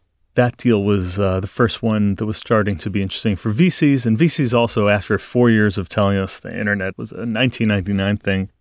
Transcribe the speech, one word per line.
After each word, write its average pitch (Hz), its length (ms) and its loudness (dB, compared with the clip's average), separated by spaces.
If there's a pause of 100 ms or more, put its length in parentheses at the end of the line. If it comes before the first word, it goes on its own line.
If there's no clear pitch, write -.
(340)
That 123 220 2
deal 107 280 2
was, 95 340 0
uh, 95 220 0
the 101 80 -4
first - 340 -2
one 104 340 0
that 107 100 -4
was 107 100 -4
starting 104 420 0
to - 120 -6
be 98 100 -2
interesting 98 360 -2
for 113 140 -4
V 160 200 4
Cs. 139 360 2
And 110 120 2
V 165 100 4
Cs 127 240 0
also, 117 360 2
after 104 300 0
four 120 320 2
years 107 280 2
of 92 100 -6
telling 98 300 0
us 95 200 -4
the - 180 -14
internet 98 420 -4
was 113 140 -10
a 95 120 -10
nineteen 117 440 -2
ninety-nine 101 500 0
thing, 95 320 -2 (100)